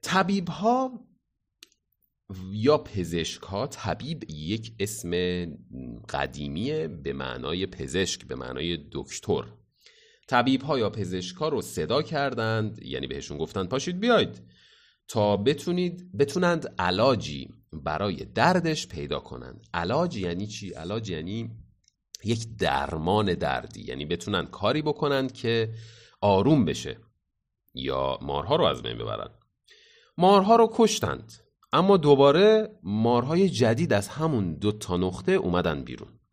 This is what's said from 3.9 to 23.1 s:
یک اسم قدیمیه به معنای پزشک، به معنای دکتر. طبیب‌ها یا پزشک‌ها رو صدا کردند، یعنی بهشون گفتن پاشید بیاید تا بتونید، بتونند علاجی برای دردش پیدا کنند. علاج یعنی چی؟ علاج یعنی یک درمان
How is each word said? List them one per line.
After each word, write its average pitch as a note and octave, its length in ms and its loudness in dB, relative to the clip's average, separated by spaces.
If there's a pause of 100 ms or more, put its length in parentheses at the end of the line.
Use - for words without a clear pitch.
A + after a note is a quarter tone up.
یک A2 500 -6
اسم G2 320 -4 (1000)
قدیمیه D2 800 -4
به C#2+ 260 -8
معنای C2+ 520 -6
پزشک، E2 600 -4
به C2 100 -8
معنای C2 420 -6 (140)
دکتر. - 520 -4 (840)
طبیب‌ها C3+ 520 0
یا G#2 100 0
پزشک‌ها F#2 600 -6
رو B2+ 120 -2
صدا G#2 400 -2
کردند، A2+ 840 -2
یعنی C2 240 -8
بهشون C#2 300 -8
گفتن F2+ 280 -4
پاشید C#3 340 -4
بیاید G#3+ 420 2 (680)
تا G#2 300 2
بتونید، F3 800 -2
بتونند F#3 640 0
علاجی F2+ 680 0 (240)
برای D#2+ 420 -4
دردش D#3 720 0
پیدا D2 320 -6
کنند. B1 540 -16
علاج A#2 440 -2
یعنی F2+ 300 -4
چی؟ G2+ 220 -12
علاج G2+ 400 -8
یعنی G2 420 -6 (720)
یک A2+ 340 -4
درمان D#2+ 760 0